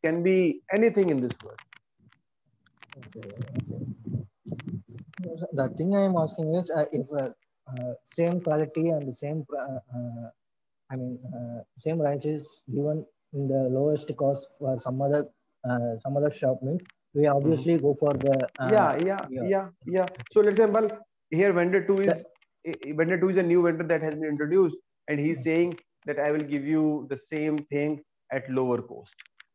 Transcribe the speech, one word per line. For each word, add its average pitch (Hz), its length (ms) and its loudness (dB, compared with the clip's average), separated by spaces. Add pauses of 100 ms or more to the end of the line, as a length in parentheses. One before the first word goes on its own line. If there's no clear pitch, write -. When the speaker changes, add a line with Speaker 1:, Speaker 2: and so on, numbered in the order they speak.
Speaker 1:
can 165 200 0
be 185 400 2 (100)
anything 208 380 4
in 139 100 2
this 123 120 -2 (120)
world. - 140 -18 (1400)
Speaker 2:
Okay, 120 320 -16
okay. - 560 -8 (1700)
The 135 240 -2
thing 180 180 0
I 196 120 4
am 185 100 2
asking 160 380 -2
is, 175 160 -2
uh, 156 220 0
if, 143 200 -4
uh, 135 160 -2 (400)
uh, 127 240 -8 (120)
same 170 360 0
quality 156 480 0
and 151 180 -2
the 131 60 -6
same, 143 400 -6
uh, 135 260 -8 (180)
uh, 117 340 -10 (640)
I 131 40 -6
mean, 127 240 -8 (120)
uh, 120 300 -10 (140)
same 160 240 -2
rice 143 240 0
is 151 440 -6
given 139 380 -2 (260)
in 139 140 -4
the 135 240 2
lowest 147 460 0
cost 139 420 -2
for 135 180 -2
some 127 240 -4
other, 143 280 2 (400)
uh, 120 320 -2
some 139 160 -6
other 147 160 2
shop 131 300 0
means, 147 180 -2 (340)
we 147 140 4
obviously 143 460 4
Speaker 1:
Mm-hmm. 143 120 2
Speaker 2:
go 143 80 4
for 143 180 2
the, 135 360 2 (100)
uh, 165 140 -2
Speaker 1:
Yeah, 190 240 6
yeah, 185 340 -2
Speaker 2:
yeah. 127 140 -6
Speaker 1:
yeah, 190 240 0 (180)
yeah. 180 200 2 (260)
So 214 80 8
let's 202 180 6
example, 220 320 4 (400)
here 190 220 4
vendor 180 340 2
two 196 140 4
is, 190 240 2 (400)
Speaker 2:
The 165 80 -6 (160)
Speaker 1:
eh, 151 80 -6
vendor 165 240 2
two 185 80 4
is 190 80 0
a 185 60 6
new 175 200 4
vendor 165 220 2
that 160 180 0
has 156 140 -2
been 156 140 -4
introduced, 151 460 2 (300)
and 147 140 -2
he's 156 180 0
Speaker 2:
Mm-hmm. 123 60 -10
Speaker 1:
saying 165 340 2 (280)
that 147 120 -4
I 147 140 0
will 151 100 0
give 143 220 -4
you 151 440 0
the 135 80 -4
same 151 420 -4
thing 147 440 -4 (300)
at 127 180 -6
lower 127 320 0
cost. - 320 -18 (400)